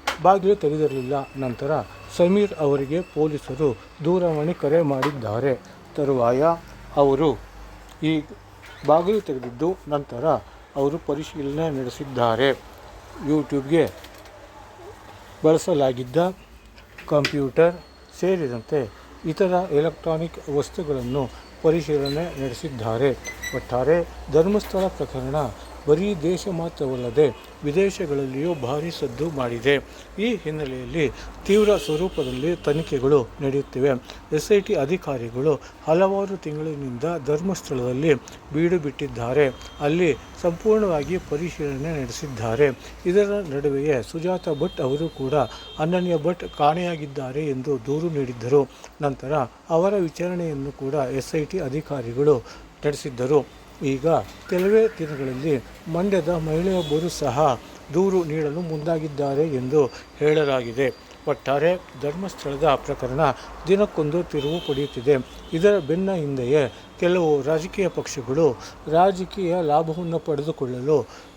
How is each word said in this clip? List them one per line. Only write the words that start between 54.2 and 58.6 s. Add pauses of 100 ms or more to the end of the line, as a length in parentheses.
ಕೆಲವೇ (100)
ದಿನಗಳಲ್ಲಿ (280)
ಮಂಡ್ಯದ
ಮಹಿಳೆಯೊಬ್ಬರು
ಸಹ (340)
ದೂರು
ನೀಡಲು